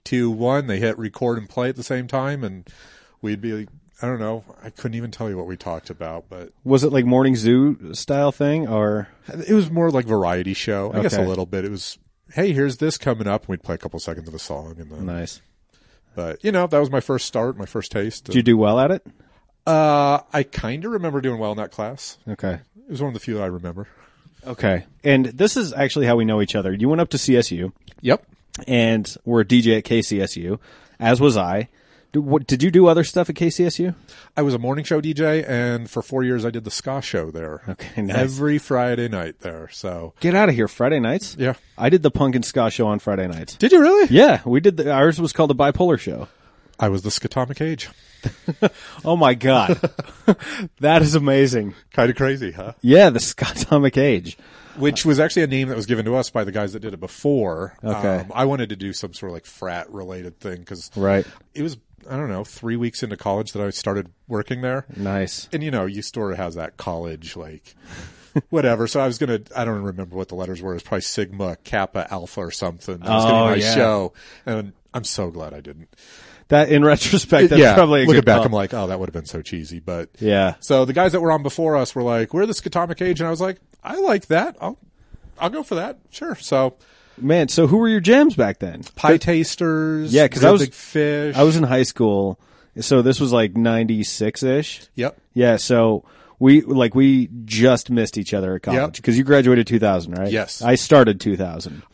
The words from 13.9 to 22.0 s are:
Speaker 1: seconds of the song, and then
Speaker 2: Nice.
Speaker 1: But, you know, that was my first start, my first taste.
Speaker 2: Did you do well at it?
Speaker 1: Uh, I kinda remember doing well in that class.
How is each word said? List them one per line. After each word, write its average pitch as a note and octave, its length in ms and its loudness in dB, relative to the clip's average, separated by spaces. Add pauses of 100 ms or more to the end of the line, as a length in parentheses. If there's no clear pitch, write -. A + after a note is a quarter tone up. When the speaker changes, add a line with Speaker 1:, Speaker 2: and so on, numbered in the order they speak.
Speaker 1:
seconds D#2+ 300 -12
of D#2+ 40 -18
the D#2 60 -14
song, D#2 400 -14
and D#2+ 120 -18
then D2+ 140 -14
Speaker 2:
Nice. E2+ 360 -10 (720)
Speaker 1:
But, E2+ 300 -10
you G#3+ 80 -2
know, F3+ 160 0
that D#3 100 2
was D3 120 2
my C3+ 100 -2
first C3 260 -4
start, A#2+ 320 -4
my G2 80 -12
first - 260 -10
taste. A2 320 -8
Speaker 2:
Did - 120 0
you B2 60 4
do A2+ 140 6
well G#2+ 220 2
at C#3 140 2
it? F#3+ 120 -6 (600)
Speaker 1:
Uh, D3 540 2 (120)
I D3 120 0
kinda C#3+ 440 -10
remember E3+ 320 -4
doing B2 180 -4
well A2 140 -4
in G#2 60 -8
that G#2+ 140 -8
class. A2 460 -10 (100)